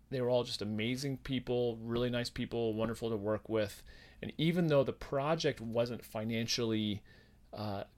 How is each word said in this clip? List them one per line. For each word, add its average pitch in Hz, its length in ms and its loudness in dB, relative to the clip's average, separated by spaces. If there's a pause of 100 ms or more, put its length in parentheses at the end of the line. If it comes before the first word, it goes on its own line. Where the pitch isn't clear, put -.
(100)
They 135 100 -2
were 123 100 2
all 123 120 6
just - 200 -6
amazing 123 560 -2
people, 123 640 0
really 120 300 0
nice 120 180 0
people, 117 460 0
wonderful 113 360 -2
to 113 60 0
work 104 320 -2
with. 107 360 0 (360)
And - 160 -8
even 170 300 2
though 143 160 8
the 120 100 0
project 147 680 -2
wasn't 117 440 0
financially, 113 1000 0 (500)
uh, 104 320 -6 (140)